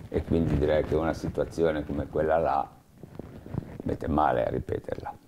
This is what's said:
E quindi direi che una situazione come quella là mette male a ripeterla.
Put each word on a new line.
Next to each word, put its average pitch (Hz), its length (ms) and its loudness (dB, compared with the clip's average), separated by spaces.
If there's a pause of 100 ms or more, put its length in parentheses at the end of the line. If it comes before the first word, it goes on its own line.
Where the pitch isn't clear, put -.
E 80 140 -2
quindi 80 340 2
direi 76 280 4
che - 100 -2
una 80 200 2
situazione 78 720 0
come 73 220 -4
quella 78 320 2
là 71 300 2 (1120)
mette - 260 -2
male 69 380 4
a - 40 0
ripeterla. - 760 -6